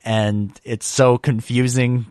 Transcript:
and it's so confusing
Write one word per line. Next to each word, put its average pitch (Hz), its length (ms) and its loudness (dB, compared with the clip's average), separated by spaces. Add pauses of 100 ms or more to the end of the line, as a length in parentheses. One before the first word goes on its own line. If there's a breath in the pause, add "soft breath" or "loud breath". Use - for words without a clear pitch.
and 104 640 -2
it's 113 220 -8
so 123 320 4
confusing 123 920 0